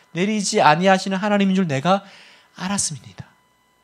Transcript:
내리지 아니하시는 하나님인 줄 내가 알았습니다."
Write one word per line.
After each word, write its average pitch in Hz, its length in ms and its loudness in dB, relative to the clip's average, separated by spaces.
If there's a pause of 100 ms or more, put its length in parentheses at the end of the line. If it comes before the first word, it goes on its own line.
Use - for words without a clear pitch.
(120)
내리지 202 500 -2
아니하시는 185 560 2
하나님인 196 380 0
줄 190 120 0
내가 170 360 0 (520)
알았습니다." 175 720 -8 (580)